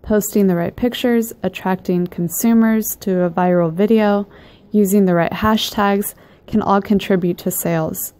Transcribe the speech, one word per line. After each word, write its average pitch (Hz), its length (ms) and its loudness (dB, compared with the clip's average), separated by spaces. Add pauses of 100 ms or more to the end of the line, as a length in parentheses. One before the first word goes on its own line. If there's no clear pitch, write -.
Posting 208 460 0
the 180 80 2
right 170 200 -4
pictures, 240 580 -2 (100)
attracting 185 640 -2
consumers 220 920 0
to 185 200 -2
a 180 80 0
viral 175 420 2
video, 208 560 2 (440)
using 202 340 4
the 180 80 2
right 170 180 0
hashtags 208 840 0 (320)
can 214 160 0
all 196 180 2
contribute 190 580 0
to 185 120 -6
sales. 165 680 -4